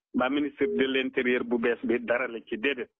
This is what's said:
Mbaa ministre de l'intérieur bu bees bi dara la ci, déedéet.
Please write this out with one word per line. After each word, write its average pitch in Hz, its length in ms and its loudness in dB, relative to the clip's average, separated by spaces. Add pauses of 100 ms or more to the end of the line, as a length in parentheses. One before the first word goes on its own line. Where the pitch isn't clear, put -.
(140)
Mbaa 127 160 2
ministre 143 380 0
de 139 180 2
l'intérieur 131 580 0
bu 120 140 0
bees 117 260 0
bi 117 160 2
dara 120 280 0
la 117 180 -10
ci, 117 120 -6
déedéet. 123 320 -4 (100)